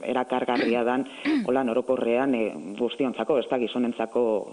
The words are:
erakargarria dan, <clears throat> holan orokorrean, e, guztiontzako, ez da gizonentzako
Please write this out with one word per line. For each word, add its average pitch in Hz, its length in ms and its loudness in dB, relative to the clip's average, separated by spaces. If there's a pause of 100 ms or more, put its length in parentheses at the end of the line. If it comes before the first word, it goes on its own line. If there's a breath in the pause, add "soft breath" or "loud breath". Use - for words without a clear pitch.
erakargarria 123 800 0
dan, 127 160 0 (220 loud breath)
<clears throat> 285 220 2
holan 127 260 2
orokorrean, 123 640 2
e, 113 80 0 (360)
guztiontzako, 120 640 0
ez - 100 -10
da 131 100 2
gizonentzako 120 640 0 (300)